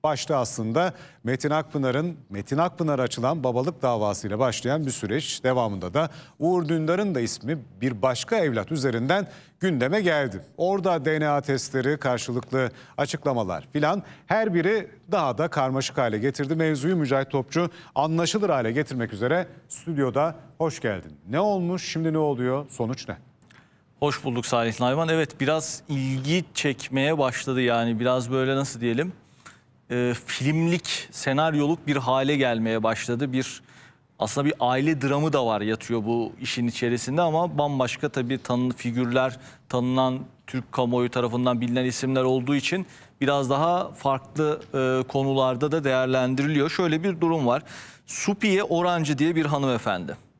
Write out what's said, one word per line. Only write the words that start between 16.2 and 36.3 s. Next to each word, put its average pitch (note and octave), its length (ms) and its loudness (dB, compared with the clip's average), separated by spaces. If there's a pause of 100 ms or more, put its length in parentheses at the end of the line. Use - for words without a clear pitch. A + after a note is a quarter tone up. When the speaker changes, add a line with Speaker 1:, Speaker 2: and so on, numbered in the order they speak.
Speaker 1:
mevzuyu. D#3+ 420 0
Mücahit C3+ 340 0
Topçu D#3+ 400 0 (240)
anlaşılır E3 560 0
hale A#2 220 0
getirmek B2 400 -4
üzere B2+ 340 0 (220)
stüdyoda. C#3+ 680 -2 (240)
Hoş D#3+ 220 -2
geldin. F2 320 -4 (180)
Ne D3 100 0
olmuş, F#3 520 -2
şimdi D#3+ 200 -2
ne D#3 60 0
oluyor, C#3 520 0
sonuç A2+ 380 -6
ne? G2+ 80 -8 (840)
Speaker 2:
Hoş C#3+ 240 0
bulduk A#2+ 220 -2
Salih A#2 340 2
Nayman. C#3+ 280 2
Evet, D#3+ 320 0
biraz D3+ 480 0
ilgi C3+ 560 0 (100)
çekmeye C#3 640 0
başladı C3 420 0
yani. A#2 400 2
Biraz B2+ 300 0
böyle, C3 260 0
nasıl C3+ 240 -4
diyelim, B2 320 0 (800)
e, B2 240 0 (120)
filmlik, D#3+ 840 0
senaryoluk D3 760 0
bir C#3+ 100 2
hale C3+ 400 2
gelmeye A2+ 460 2
başladı. A#2+ 500 -2
Bir, - 300 -4 (560)
aslında C#3+ 280 0
bir D#3 140 2
aile C3 420 2
dramı C#3+ 300 2
da C3 140 2
var, G#2+ 140 2
yatıyor A2 440 -2
bu A#2 360 0